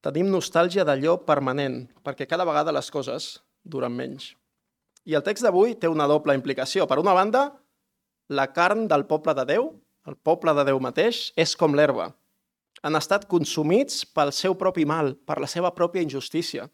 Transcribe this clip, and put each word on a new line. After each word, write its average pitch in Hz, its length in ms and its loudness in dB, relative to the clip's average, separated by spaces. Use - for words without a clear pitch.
Tenim 170 260 0
nostàlgia 175 560 0
d'allò 151 400 2
permanent, 135 560 0
perquè 139 240 -8
cada 175 180 0
vegada 151 260 0
les 139 160 -4
coses 127 480 -8
duren 127 320 -6
menys. 135 380 -12
I 151 100 0
el 139 80 -2
text 214 180 -4
d'avui 208 340 4
té 165 120 0
una 151 200 0
doble 151 260 2
implicació. 135 500 -2
Per 135 140 2
una 190 160 4
banda, 226 340 2
la 135 240 0
carn 202 360 2
del 147 200 2
poble 151 260 0
de 131 140 -2
Déu, 226 200 0
el 143 80 -16
poble 165 380 2
de 143 140 2
Déu 135 120 2
mateix, 165 560 -2
és 160 200 2
com 151 180 2
l'herba. 139 380 2
Han 151 80 -2
estat 196 320 0
consumits 170 800 0
pel 147 260 0
seu 190 220 0
propi 185 320 0
mal, 151 280 0
per 151 160 -4
la 143 80 -6
seva 175 240 -2
pròpia 175 300 0
injustícia. 139 680 -6